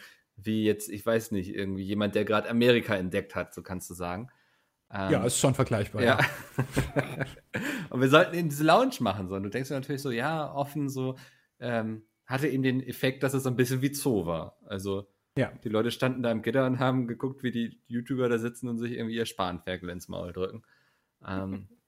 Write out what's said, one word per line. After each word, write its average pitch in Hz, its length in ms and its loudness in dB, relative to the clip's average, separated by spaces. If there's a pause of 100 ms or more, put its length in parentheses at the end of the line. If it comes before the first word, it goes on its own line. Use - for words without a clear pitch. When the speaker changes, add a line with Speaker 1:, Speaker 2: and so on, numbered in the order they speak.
(360)
Speaker 1:
wie 107 300 0
jetzt, 107 240 2
ich 104 160 -10
weiß 113 260 0
nicht, 95 240 -2
irgendwie 98 280 -4
jemand, 104 300 0
der 107 120 2
grad 107 240 2
Amerika 117 460 6
entdeckt 92 380 -2
hat, 90 200 -4
so 87 100 -12
kannst 90 260 -10
du 92 40 -12
sagen. 90 360 -6 (640)
Ähm, 98 180 0
Speaker 2:
Ja, 120 140 2
ist - 140 0
schon 135 160 4
vergleichbar, 117 480 0
Speaker 1:
ja. 120 160 6
Speaker 2:
ja. 131 60 4 (720)
Speaker 1:
<laughs> 180 920 -6
Und 127 120 -2
wir 135 80 6
sollten 165 260 8
in 170 140 0
diese 143 140 -2
Lounge 214 360 6
machen, 98 300 -2
so. 98 60 -4
Und 98 80 -4
du 104 60 -6
denkst 123 200 -4
dir 147 60 -4
natürlich 135 260 -4
so, 135 100 -4
ja, 147 420 -2
offen, 139 360 -2
so, 131 260 -2 (440)
ähm, 110 440 -4 (220)
hatte 135 240 0
eben 131 140 2
den 131 220 2
Effekt, 131 380 -2
dass 135 100 2
es 131 100 2
so 131 60 0
ein 120 60 0
bisschen 127 260 4
wie 139 120 0
Zoo 110 320 2
war. 82 400 -4
Also, 98 420 -4 (300)
Speaker 2:
Ja. 127 140 0 (120)
Speaker 1:
die 120 60 -6
Leute 110 220 2
standen 127 320 0
da 117 80 2
im 113 100 -2
Gitter 127 240 2
und 127 140 0
haben 127 280 2
geguckt, 131 360 -6
wie 123 80 -2
die 117 360 -4
YouTuber 120 400 0
da 120 100 4
sitzen 120 300 -6
und 117 120 -4
sich 117 120 -4
irgendwie 117 240 -4
ihr 113 100 -2
Spanferkel 90 640 -4
ins 87 180 -10
Maul 87 260 -8
drücken. 92 300 -6 (600)
Ähm, 98 420 -6 (200)